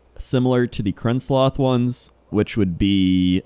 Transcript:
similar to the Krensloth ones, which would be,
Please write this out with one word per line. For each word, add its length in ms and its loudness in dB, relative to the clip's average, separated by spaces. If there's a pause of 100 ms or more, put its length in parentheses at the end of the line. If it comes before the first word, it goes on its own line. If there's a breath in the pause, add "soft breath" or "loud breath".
(200 soft breath)
similar 480 0
to 160 -6
the 100 -2
Krensloth 640 -2
ones, 540 -2 (180)
which 260 -2
would 220 0
be, 680 2